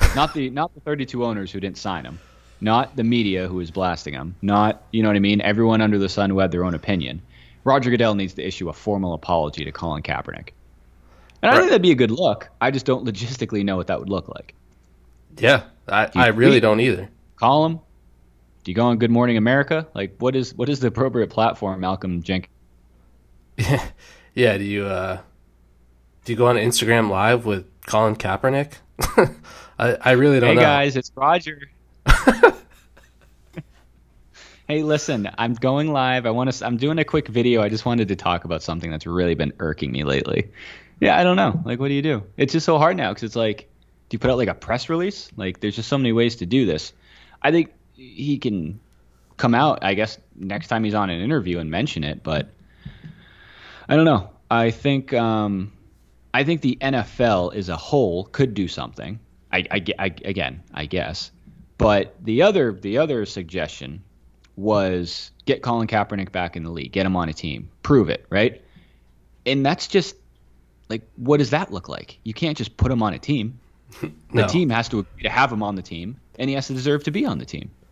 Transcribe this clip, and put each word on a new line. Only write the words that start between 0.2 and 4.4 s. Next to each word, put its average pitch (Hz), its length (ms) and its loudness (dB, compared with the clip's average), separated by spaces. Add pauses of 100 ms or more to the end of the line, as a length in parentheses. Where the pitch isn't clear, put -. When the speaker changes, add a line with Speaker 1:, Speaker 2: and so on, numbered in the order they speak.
Speaker 1:
the, 135 160 -4
not 147 240 -6
the 147 60 -20
thirty-two 131 460 -6
owners 104 260 -4
who 98 80 -8
didn't 92 180 -8
sign 87 280 -8
him. 78 140 -16 (420)
Not 113 340 2
the 120 80 -2
media 101 440 0
who 92 120 -6
is 85 120 -8
blasting 87 440 -4
him. 80 260 -10